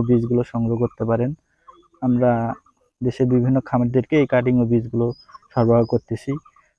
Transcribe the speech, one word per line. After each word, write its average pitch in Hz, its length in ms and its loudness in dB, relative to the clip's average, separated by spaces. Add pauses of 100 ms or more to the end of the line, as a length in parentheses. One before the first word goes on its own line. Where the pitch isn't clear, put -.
বীজগুলো 120 340 0
সংগ্রহ 117 340 -4
করতে 117 280 -4
পারেন। 117 260 -2 (680)
আমরা 123 300 2 (680)
দেশের 123 280 -2
বিভিন্ন 127 320 2
খামারদেরকে 123 580 0
এই 135 80 2
কাটিং 127 320 0
ও 117 60 2
বীজগুলো 117 420 0 (420)
সরবরাহ 117 360 2
করতেছি। 117 460 -6 (480)